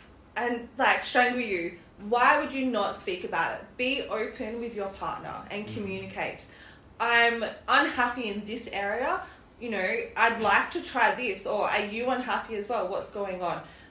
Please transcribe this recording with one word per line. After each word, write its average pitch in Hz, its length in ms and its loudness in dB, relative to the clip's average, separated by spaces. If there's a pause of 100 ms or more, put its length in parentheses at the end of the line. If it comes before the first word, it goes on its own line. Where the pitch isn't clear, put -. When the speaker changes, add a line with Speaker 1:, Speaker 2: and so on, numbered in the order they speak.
(360)
Speaker 1:
and, 240 320 -2 (100)
like, 214 260 4
strangle 247 360 4
you." 180 380 -4 (300)
Why 262 320 6
would 262 120 -2
you 262 140 0
not 208 320 0
speak 185 240 -4
about 165 380 -2
it? - 40 -16 (120)
Be 254 260 0
open 220 580 -6
with 233 140 -6
your 202 140 -4
partner 160 460 -6 (180)
and 208 140 -6
Speaker 2:
Mm. - 80 -10
Speaker 1:
communicate. 190 720 -6 (520)
"I'm 233 460 4 (240)
unhappy 247 600 2
in 202 160 -6
this 214 280 -8
area. 233 480 -2 (400)
You 233 100 -8
know, 196 240 0 (220)
I'd 214 240 4
like 214 320 4
to 330 100 -4
try 233 320 2
this." 233 320 -4
Or, 208 220 0
"Are 208 160 0
you 226 260 -2
unhappy 233 460 -2
as 202 140 -4
well? 202 180 0
What's - 220 -6
going 190 320 -6
on?" 170 180 -2 (300)